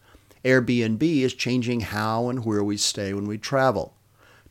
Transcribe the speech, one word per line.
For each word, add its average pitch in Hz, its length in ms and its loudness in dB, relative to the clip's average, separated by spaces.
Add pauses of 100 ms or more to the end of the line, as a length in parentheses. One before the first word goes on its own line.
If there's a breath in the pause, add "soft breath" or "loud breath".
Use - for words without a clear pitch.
(460 soft breath)
Airbnb 127 760 2
is 123 100 0
changing 123 480 -2
how 110 480 -2
and 123 160 -6
where 104 180 0
we 104 140 0
stay 101 360 -2
when 101 120 -4
we 107 140 -6
travel. 131 560 0 (560 soft breath)